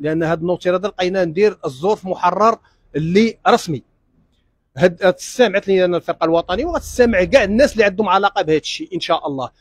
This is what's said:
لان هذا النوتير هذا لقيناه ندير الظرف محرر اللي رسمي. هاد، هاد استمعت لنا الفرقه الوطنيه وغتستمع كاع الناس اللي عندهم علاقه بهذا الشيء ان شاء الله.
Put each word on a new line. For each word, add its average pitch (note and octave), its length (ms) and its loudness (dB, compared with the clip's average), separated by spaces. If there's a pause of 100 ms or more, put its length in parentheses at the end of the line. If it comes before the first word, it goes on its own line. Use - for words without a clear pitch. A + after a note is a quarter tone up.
لان D#3+ 220 -2
هذا D#3+ 180 0
النوتير F3+ 360 -2
هذا F#3+ 120 -4
لقيناه F#3 360 -2
ندير F#3 400 0
الظرف E3+ 420 -4
محرر F#3 520 0 (380)
اللي F#3 420 2 (100)
رسمي. E3+ 340 0 (960)
هاد، E3+ 260 0
هاد F3+ 120 2
استمعت G3 540 -2
لنا F3+ 280 2
الفرقه E3 280 -6
الوطنيه E3+ 400 -2
وغتستمع A#3+ 600 0
كاع G#3+ 200 4
الناس A3+ 280 2
اللي G#3+ 120 2
عندهم G3+ 240 0
علاقه G3 340 2
بهذا D#3 160 0
الشيء - 360 -10
ان E3 60 -6
شاء E3 260 -2
الله. C3+ 240 -8 (100)